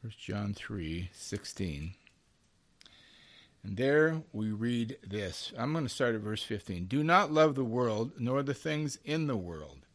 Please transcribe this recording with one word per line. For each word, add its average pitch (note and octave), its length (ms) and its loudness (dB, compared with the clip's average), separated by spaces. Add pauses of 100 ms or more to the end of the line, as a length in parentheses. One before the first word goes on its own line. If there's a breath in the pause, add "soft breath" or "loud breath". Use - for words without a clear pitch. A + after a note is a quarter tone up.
First A2+ 160 -10
John G2+ 340 -4
three F2 600 -6
sixteen. E2+ 800 -6 (1700 loud breath)
And G2+ 140 -6
there D3+ 460 4 (100)
we G#2+ 180 -2
read A#2 560 0
this. F#2+ 500 -4
I'm B2 160 -2
gonna D#3 160 0
start A#2+ 280 2
at G#2 60 -4
verse G#2+ 200 -4
fifteen. F#2 440 -4
"Do C#3 180 2
not F3 260 6
love D#3 240 6
the C3+ 100 0
world, A#2 540 0
nor B2+ 240 2
the C#3 100 -2
things D3+ 520 -2
in D3+ 240 0
the C3 80 0
world. D#2 420 -8 (160)